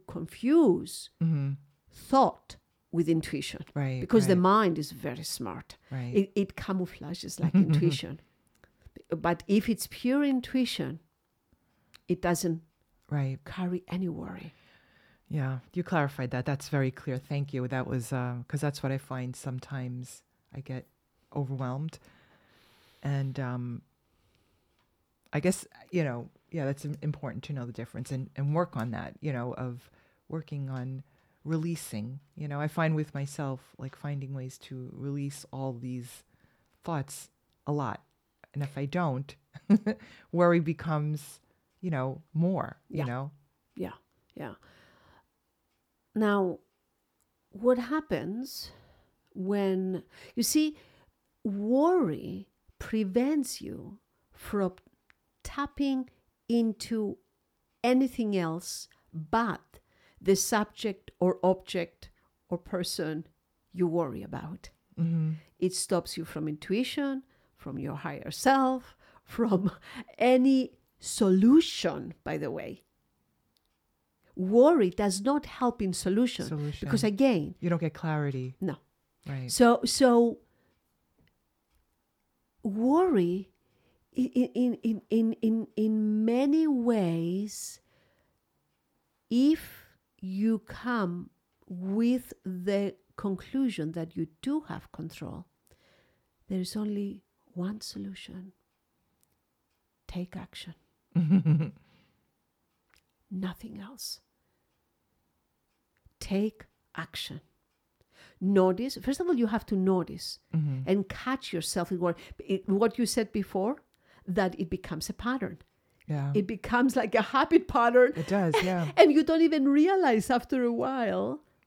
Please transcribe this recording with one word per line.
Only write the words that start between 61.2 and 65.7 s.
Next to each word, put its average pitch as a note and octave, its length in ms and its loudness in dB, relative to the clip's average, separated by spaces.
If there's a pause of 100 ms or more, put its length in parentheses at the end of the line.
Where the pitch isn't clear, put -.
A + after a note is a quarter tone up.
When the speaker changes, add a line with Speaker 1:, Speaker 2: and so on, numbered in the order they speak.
Speaker 1:
object F#3 640 -2 (400)
or F3 80 -4
person E3 680 -6 (460)
you F3+ 160 0
worry D#3+ 360 -2
about. - 460 -12 (300)
Speaker 2:
Mm-hmm. E3 340 0 (260)
Speaker 1:
It F#3 140 0